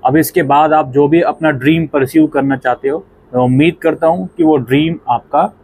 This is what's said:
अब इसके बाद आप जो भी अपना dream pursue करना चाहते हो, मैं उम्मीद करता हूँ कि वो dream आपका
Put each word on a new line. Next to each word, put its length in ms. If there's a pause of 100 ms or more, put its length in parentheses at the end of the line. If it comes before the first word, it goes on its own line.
अब 140
इसके 260
बाद 300
आप 180
जो 160
भी 140
अपना 320
dream 340
pursue 400
करना 300
चाहते 320
हो, 160 (260)
मैं 120
उम्मीद 320
करता 320
हूँ 200 (100)
कि 60
वो 140
dream 380 (140)
आपका 340 (200)